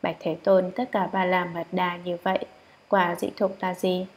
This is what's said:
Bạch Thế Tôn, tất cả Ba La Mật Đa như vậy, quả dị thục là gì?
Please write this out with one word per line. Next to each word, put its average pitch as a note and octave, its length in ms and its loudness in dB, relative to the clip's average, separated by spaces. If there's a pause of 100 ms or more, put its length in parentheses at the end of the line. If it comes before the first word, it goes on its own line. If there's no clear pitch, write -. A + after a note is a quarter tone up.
Bạch D#3+ 180 -2
Thế D#3+ 240 -2
Tôn, F#3 320 6
tất E3+ 160 -4
cả F#3+ 160 0
Ba F#3+ 180 0
La F3+ 200 2
Mật E3+ 260 -6
Đa F3+ 260 0
như F3 260 -6
vậy, F#3+ 220 0 (440)
quả F3 260 4
dị - 120 -4 (100)
thục F#3+ 220 0
là F#3 140 -2
gì? F#3 440 -2